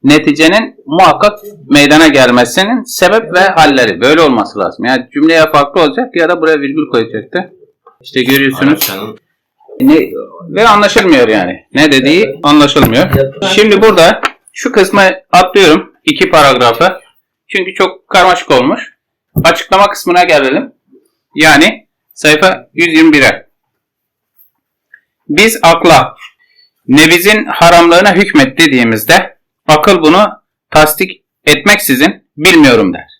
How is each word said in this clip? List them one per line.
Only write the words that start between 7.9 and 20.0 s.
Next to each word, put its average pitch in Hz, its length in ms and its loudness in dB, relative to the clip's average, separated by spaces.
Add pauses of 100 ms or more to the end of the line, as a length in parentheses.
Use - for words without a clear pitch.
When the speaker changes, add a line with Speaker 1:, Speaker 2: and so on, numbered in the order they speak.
Speaker 1:
İşte - 220 -8
görüyorsunuz. 139 680 -2
Speaker 2:
Arapçanın 104 280 -12 (640)
Speaker 1:
Ne, 262 300 2 (380)
ve 208 200 0
anlaşılmıyor 196 600 2
yani. 98 460 -4
Ne 147 180 0
dediği 147 500 0
anlaşılmıyor. 143 680 0 (440)
Şimdi 208 280 2
burada 196 380 2 (320)
şu - 200 -8
kısmı 196 300 0 (300)
atlıyorum. 185 720 0
İki - 260 -2
paragrafı. 131 720 0 (480)
Çünkü 185 260 -8
çok - 340 -4
karmaşık 180 420 0
olmuş. 139 420 -2 (520)
Açıklama 190 440 0
kısmına 180 360 -2